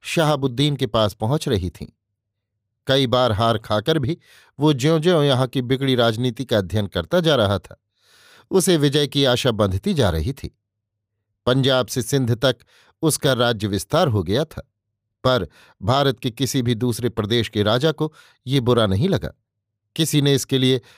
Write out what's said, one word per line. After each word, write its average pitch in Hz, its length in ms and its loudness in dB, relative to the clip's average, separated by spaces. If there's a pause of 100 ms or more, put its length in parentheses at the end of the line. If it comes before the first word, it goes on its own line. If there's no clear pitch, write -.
शहाबुद्दीन 143 760 0
के 135 100 -4
पास 110 280 0
पहुंच 135 340 -4
रही 92 220 -2
थीं। - 160 -16 (1000)
कई 135 200 2
बार 123 260 2
हार 113 260 0
खाकर 110 400 -2
भी 143 200 -4 (420)
वो 151 120 4
ज्यों-ज्यों 156 520 2
यहाँ 131 240 2
की 127 140 -4
बिगड़ी 131 320 0
राजनीति 117 500 0
का 117 140 0
अध्ययन 101 280 -2
करता 92 340 -2
जा 160 160 2
रहा 101 220 2
था, - 220 -14 (720)
उसे 180 260 2
विजय 147 300 0
की 139 180 0
आशा 123 260 2
बंधती 104 440 -2
जा 120 160 2
रही 80 220 -4
थी। - 260 -16 (880)
पंजाब 127 400 2
से - 160 -6
सिंध 120 340 -2
तक 127 200 0 (460)
उसका 147 300 0
राज्य 117 360 0
विस्तार 147 400 0
हो 104 140 0
गया 104 220 -2
था, - 160 -12 (640)
पर 123 240 2 (340)
भारत 131 360 0
के 131 120 -4
किसी 131 320 -4
भी 120 120 -2
दूसरे 120 340 -4
प्रदेश 110 400 -2
के 104 140 -2
राजा 123 300 2
को 156 220 -4 (320)
ये 135 140 0
बुरा 117 260 2
नहीं 101 220 0
लगा। 139 240 -4 (640)
किसी 147 260 0
ने 139 120 4
इसके 135 240 -2
लिए 127 220 2 (180)